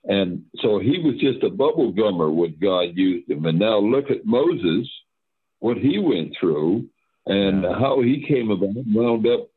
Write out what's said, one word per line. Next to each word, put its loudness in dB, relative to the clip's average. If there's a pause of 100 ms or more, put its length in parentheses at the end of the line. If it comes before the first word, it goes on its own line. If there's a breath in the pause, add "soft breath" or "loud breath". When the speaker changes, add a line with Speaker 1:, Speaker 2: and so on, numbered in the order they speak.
Speaker 1:
And -2 (160)
so 2
he 0
was 0
just 0
a 0
bubble 0
gummer 0
when 0
God 0
used 0
him. -2
And 2
now 2
look 0
at -4
Moses, 0 (760)
what -2
he 0
went 0
through 0 (400)
and 0
Speaker 2:
Yeah. -2
Speaker 1:
how 2
he 2
came 0
about, -2 (120)
wound 0
up 0